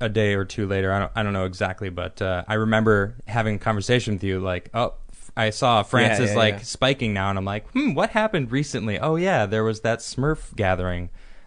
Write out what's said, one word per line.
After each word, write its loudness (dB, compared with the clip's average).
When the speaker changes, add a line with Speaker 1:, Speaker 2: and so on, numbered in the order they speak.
Speaker 1:
a 0
day 2
or 2
two -4
later. 0
I 2
don't, -2
I 0
don't 0
know 0
exactly, -4
but, -6
uh, -2
I 0
remember 4
having 0
a -4
conversation 0
with -6
you, 0
like, -4
"Oh, -2
f-, -16
I 2
saw 4
France 4
Speaker 2:
Yeah, 4
Speaker 1:
is, 2
Speaker 2:
yeah, 2
Speaker 1:
like, 4
Speaker 2:
yeah. -10
Speaker 1:
spiking 0
now," 0
and 0
I'm -4
like, -6
"Hmm, 0
what 0
happened 0
recently? -2
Oh 0
yeah, 2
there 0
was 0
that 0
Smurf -4
gathering." 0